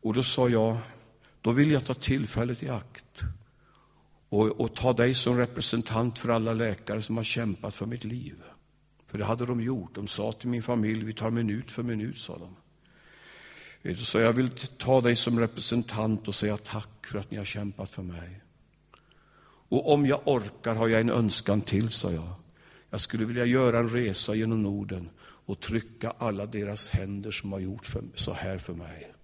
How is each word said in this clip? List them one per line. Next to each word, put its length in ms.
Och 120
då 80
sa 260
jag, 300
"Då 120
vill 180
jag 140
ta 100
tillfället 680
i 60
akt 520
och, 320
och 160
ta 160
dig 220
som 240
representant 800
för 100
alla 240
läkare 500
som 140
har 80
kämpat 500
för 120
mitt 180
liv." 380
För 120
det 60
hade 220
de 140
gjort. 340
De 140
sa 240
till 160
min 140
familj, 420
"Vi 80
tar 180
minut 400
för 120
minut", 360
sa 200
de. 180
Vet 160
du, 60
så 140
jag 140
vill 180
t-, 160
ta 220
dig 160
som 240
representant 880
och 60
säga 220
tack 500
för 120
att 120
ni 60
har 80
kämpat 460
för 120
mig. 400
"Och 240
om 140
jag 180
orkar 500
har 140
jag 120
en 100
önskan 500
till", 300
sa 220
jag. 220
"Jag 100
skulle 240
vilja 200
göra 340
en 100
resa 460
genom 280
Norden 480
och 400
trycka 580
alla 280
deras 420
händer 420
som 220
har 60
gjort 280
för, 160
så 180
här 260
för 160
mig." 380